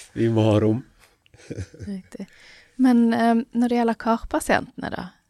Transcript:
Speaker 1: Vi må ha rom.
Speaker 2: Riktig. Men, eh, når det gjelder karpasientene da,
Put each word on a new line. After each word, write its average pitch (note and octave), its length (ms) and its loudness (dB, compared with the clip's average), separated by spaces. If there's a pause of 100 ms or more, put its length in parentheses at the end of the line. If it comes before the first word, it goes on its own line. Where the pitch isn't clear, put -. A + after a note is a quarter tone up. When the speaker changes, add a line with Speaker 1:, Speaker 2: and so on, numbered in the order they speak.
(140)
Speaker 1:
Vi A2+ 160 0
må A2+ 160 2
ha A2 160 4
rom. A2 220 0 (1040)
Speaker 2:
Riktig. G3 400 -14 (500)
Men, B3 240 4 (120)
eh, A#3 200 2 (240)
når A#3+ 160 0
det A#3+ 60 0
gjelder A3+ 240 0
karpasientene - 880 -4
da, - 140 -12 (220)